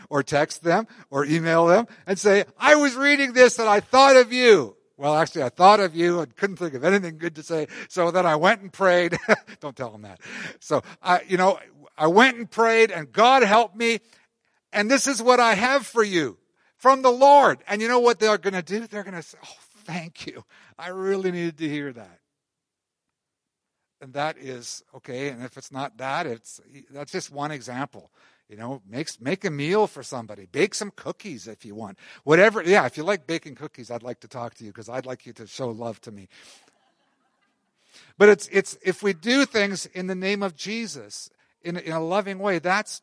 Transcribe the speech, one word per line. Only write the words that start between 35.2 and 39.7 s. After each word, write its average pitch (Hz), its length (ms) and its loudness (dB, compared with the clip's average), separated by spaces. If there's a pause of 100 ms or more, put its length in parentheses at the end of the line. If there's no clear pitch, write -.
you 120 80 -20
to 110 140 -20
show 131 220 -10
love 113 320 -12
to - 100 -20
me. 98 180 -20 (1900)
But 208 120 8
it's, 202 220 2
it's, 196 320 -4
if 185 180 -4
we 202 120 -2
do 240 320 0
things 202 420 -4